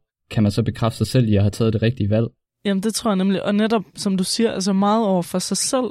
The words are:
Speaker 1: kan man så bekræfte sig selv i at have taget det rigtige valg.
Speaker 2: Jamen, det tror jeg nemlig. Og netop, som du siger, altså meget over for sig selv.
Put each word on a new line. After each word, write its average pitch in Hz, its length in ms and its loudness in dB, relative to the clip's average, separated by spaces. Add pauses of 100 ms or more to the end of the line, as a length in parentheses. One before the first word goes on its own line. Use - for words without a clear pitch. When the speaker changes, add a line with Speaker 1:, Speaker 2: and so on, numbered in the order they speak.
(320)
Speaker 1:
kan 110 120 2
man 101 80 4
så 117 120 0
bekræfte - 340 -2
sig 110 100 0
selv 123 220 2
i 104 60 4
at 98 80 4
have 101 80 2
taget 113 220 0
det 110 80 -2
rigtige 113 280 0
valg. 113 180 2 (380)
Speaker 2:
Jamen, 196 180 0
det 220 100 0
tror - 180 -2
jeg 196 40 2
nemlig. 190 280 0
Og 208 120 0
netop, 214 280 0 (120)
som 190 220 -2
du 185 60 0
siger, - 280 0
altså 190 220 -2
meget 202 340 2
over 185 140 2
for 185 180 -4
sig - 180 -4
selv. 254 340 -2